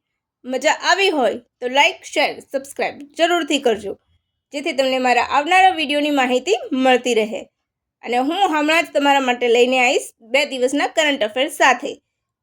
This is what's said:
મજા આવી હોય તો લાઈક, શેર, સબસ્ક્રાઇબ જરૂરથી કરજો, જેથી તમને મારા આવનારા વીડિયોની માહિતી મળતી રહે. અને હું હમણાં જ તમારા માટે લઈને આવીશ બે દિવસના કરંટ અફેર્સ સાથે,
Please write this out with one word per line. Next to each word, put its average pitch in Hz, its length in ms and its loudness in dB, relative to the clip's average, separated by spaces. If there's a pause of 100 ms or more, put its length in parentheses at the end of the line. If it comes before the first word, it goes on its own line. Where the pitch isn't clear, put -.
(440)
મજા 262 280 0
આવી 359 360 0
હોય 247 300 0
તો - 300 -10
લાઈક, 285 360 2
શેર, 233 360 -2
સબસ્ક્રાઇબ 254 580 -8 (200)
જરૂરથી 320 400 0
કરજો, 214 400 -4 (540)
જેથી 294 200 -6
તમને 262 260 0
મારા 247 240 2
આવનારા 359 460 4
વીડિયોની 294 420 -2
માહિતી 254 440 0 (180)
મળતી 254 420 2
રહે. 220 360 -4 (520)
અને 233 140 -4
હું 311 420 0
હમણાં 311 260 2
જ - 100 -14
તમારા 277 260 2
માટે 247 280 0
લઈને 247 300 4
આવીશ 254 420 0
બે 240 240 0
દિવસના 269 420 -2
કરંટ 294 360 0
અફેર્સ 254 300 -4
સાથે, - 420 2 (480)